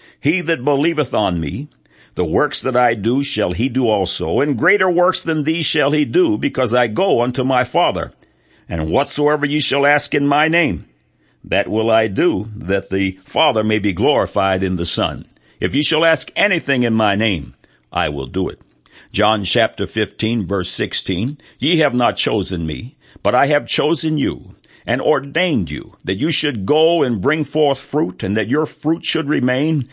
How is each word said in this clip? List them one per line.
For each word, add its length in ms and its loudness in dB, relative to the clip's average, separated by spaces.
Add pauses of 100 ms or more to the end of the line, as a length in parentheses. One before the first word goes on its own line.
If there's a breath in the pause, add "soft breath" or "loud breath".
(200 soft breath)
he 200 0
that 240 -4
believeth 500 0
on 240 0
me, 300 -6 (480 soft breath)
the 80 0
works 360 0
that 160 -2
I 180 4
do 280 0
shall 300 -2
he 160 -2
do 200 0
also, 520 0
and 180 0
greater 320 2
works 320 2
than 220 -2
these 200 0
shall 280 0
he 120 2
do, 320 2
because 380 -2
I 140 4
go 340 2
unto 220 -2
my 180 2
Father. 500 -2 (560 soft breath)
And 220 -4
whatsoever 560 0
ye 140 0
shall 260 0
ask 300 2
in 100 0
my 220 2
name, 380 0 (580)
that 240 -2
will 200 0
I 200 4
do, 480 0
that 340 -2
the 220 0 (100)
Father 400 2
may 160 2
be 140 0
glorified 720 0
in 100 0
the 100 -2
Son. 400 -2 (360 soft breath)
If 120 -2
ye 120 0
shall 200 0
ask 300 2
anything 480 0
in 120 0
my 200 2
name, 400 -2 (380 soft breath)
I 160 -2
will 180 -6
do 220 -2
it." 120 -12 (500 loud breath)
John 340 2
chapter 420 0
fifteen, 600 -2
verse 220 -2
sixteen, 720 -4 (200 soft breath)
"Ye 200 0
have 160 2
not 240 0
chosen 480 -2
me, 300 -8 (260 loud breath)
but 120 2
I 120 4
have 200 0
chosen 520 0
you, 360 -4 (320 soft breath)
and 140 0
ordained 720 0
you, 240 -10 (100)
that 140 -2
you 120 0
should 360 -4
go 360 4
and 200 0
bring 220 0
forth 340 0
fruit, 440 -4
and 140 -2
that 140 -2
your 160 0
fruit 400 -4
should 240 -2
remain, 640 0